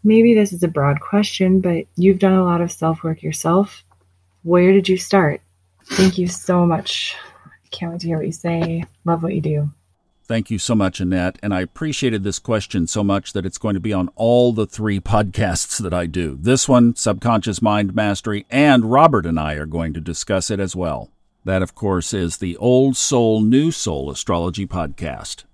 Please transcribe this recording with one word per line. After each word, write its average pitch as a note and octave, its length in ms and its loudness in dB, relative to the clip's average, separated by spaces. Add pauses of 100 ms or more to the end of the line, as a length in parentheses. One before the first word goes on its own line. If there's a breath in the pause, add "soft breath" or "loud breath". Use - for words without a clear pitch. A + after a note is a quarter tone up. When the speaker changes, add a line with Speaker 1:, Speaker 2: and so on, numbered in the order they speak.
Speaker 1:
maybe A3+ 300 8
this G#3 180 2
is F3 100 -4
a E3+ 60 2
broad C#3+ 320 0
question, F#3+ 640 2
but F3 240 -2 (100)
you've F#3 220 4
done F#3+ 160 4
a F#3 100 4
lot F3 160 2
of E3+ 100 -2
self-work D#3+ 520 -4
yourself. E3 640 -2 (560)
Where F3+ 280 4
did F#3+ 160 4
you F#3 120 2
start? F3 420 2 (460)
Thank F#3 320 2
you F3+ 100 0
so F3+ 380 0
much. - 500 -4 (300 loud breath)
I - 240 -20
can't E3+ 220 -8
wait E3+ 100 -10
to E3+ 40 -6
hear E3 120 -2
what D3+ 80 -4
you D#3+ 60 -4
say. E3 520 -4 (220)
Love E3 160 0
what E3+ 120 -4
you E3 60 -2
do. D3 300 -2 (540)
Speaker 2:
Thank A2+ 260 -4
you G#2+ 80 -2
so A#2+ 160 -2
much, F#2+ 260 0
Annette. F#2 420 -2
And G2+ 120 -4
I F#2 80 -2
appreciated B2+ 600 -4
this G2 160 -6
question G2+ 480 -2
so G#2 160 -4
much G2 300 -2
that F#2+ 140 -4
it's F2+ 100 -8
going G#2+ 160 -4
to F#2+ 80 -2
be G#2 140 -4
on F2+ 200 -2
all A#2+ 380 4
the G#2+ 140 -2
three G#2 340 -4
podcasts G#2 800 -2
that F2 140 -4
I F2 100 -2
do. D#2+ 340 -4
This A#2+ 300 0
one, A#2+ 260 6
Subconscious A2 680 -2
Mind G#2 320 0
Mastery, G#2 560 -4
and B2+ 420 2
Robert C3+ 320 4
and E2 160 -2
I D2+ 140 -4
are D2 100 -6
going D#2+ 300 -6
to E2 80 -10
discuss F2 480 -4
it G2+ 100 -2
as F#2 160 -6
well. D2+ 320 -6 (380)
That, F#2+ 160 0
of - 120 -6
course, F#2+ 380 -2
is F2 240 -4
the F2 220 -8
Old B2+ 360 4
Soul, A2+ 460 2
New C3 300 4
Soul D2 400 -6
Astrology F2 560 -4
Podcast. D#2 880 -10